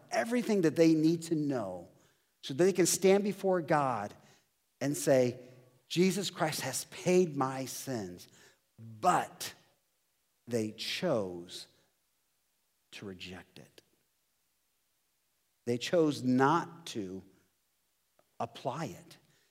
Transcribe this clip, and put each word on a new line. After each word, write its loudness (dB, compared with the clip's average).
everything 0
that 4
they 6
need 2
to -2
know -4
so -8
that 2
they 4
can 4
stand 4
before 0
God 0
and -2
say, 4
"Jesus 2
Christ -4
has -6
paid 2
my -4
sins," -10
but 0
they -4
chose -6
to -18
reject -16
it. -20
They 0
chose 0
not 2
to -10
apply -8
it. -16